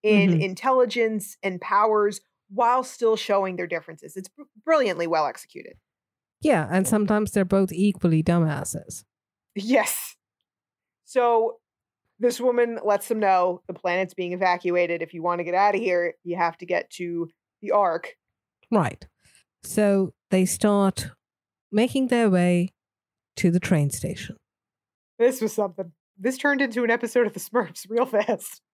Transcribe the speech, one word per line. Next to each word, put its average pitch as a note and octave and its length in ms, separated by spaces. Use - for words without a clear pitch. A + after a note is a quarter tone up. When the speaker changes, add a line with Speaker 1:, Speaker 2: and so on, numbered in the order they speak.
Speaker 1:
in G3+ 300
Speaker 2:
Mm-hmm. D#3+ 100
Speaker 1:
intelligence A3+ 1000
and F#3 180
powers G#3+ 580
while A#3 340
still A3+ 320
showing G3 420
their F3 100
differences. E3 500
It's F#3 120
br-, D4 140
brilliantly A3 420
well D#3+ 200
executed. - 460
Speaker 2:
Yeah, G3+ 300
and F#3 160
sometimes G#3+ 440
they're F#3+ 140
both F#3+ 260
equally E3+ 520
dumbasses. D#3+ 800
Speaker 1:
Yes. G#3+ 600
So A#3 520
this A#3+ 240
woman A#3+ 420
lets G3+ 240
them A3 120
know F3+ 480
the F3+ 60
planet's F3+ 420
being F3+ 180
evacuated. F3 720
If E3 100
you E3 80
want F3 180
to E3+ 60
get F3 80
out G3 220
of F#3+ 60
here, F3 420
you F3 140
have E3+ 200
to F#3 80
get F3 260
to E3+ 380
the G3+ 100
Ark. F3+ 440
Speaker 2:
Right. F3+ 340
So G3+ 500
they F#3+ 140
start G3+ 680
making B3 360
their A#3 240
way F3 420
to E3+ 160
the F3 80
train D3 300
station. - 460
Speaker 1:
This B3+ 220
was A3 140
something. F#3 400
This B3+ 200
turned C#4+ 240
into A#3+ 220
an A3+ 80
episode A#3+ 340
of - 80
The F#3 60
Smurfs G3 500
real A3+ 160
fast. - 560